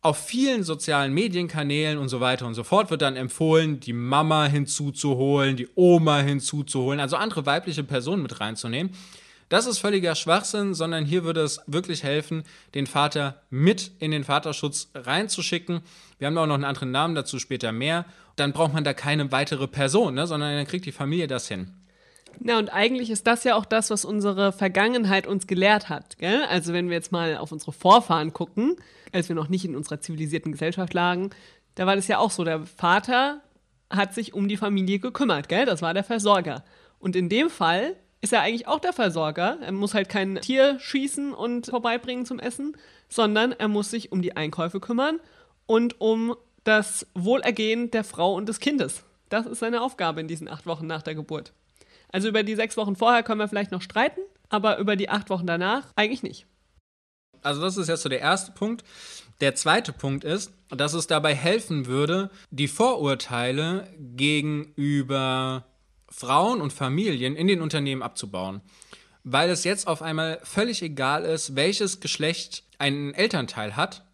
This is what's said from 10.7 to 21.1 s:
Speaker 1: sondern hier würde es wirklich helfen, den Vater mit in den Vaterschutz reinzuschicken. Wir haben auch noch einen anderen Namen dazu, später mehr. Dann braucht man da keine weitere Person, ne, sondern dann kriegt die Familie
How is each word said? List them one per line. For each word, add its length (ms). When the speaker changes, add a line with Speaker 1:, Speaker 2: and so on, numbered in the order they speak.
Speaker 1:
sondern 320
hier 180
würde 160
es 280
wirklich 360
helfen, 400
den 100
Vater 640
mit 500
in 120
den 140
Vaterschutz 680
reinzuschicken. 880
Wir 100
haben 100
auch 100
noch 80
einen 100
anderen 260
Namen 240
dazu, 240
später 320
mehr. 320
Dann 160
braucht 220
man 100
da 100
keine 380
weitere 380
Person, 460
ne, 120
sondern 260
dann 140
kriegt 180
die 60
Familie 360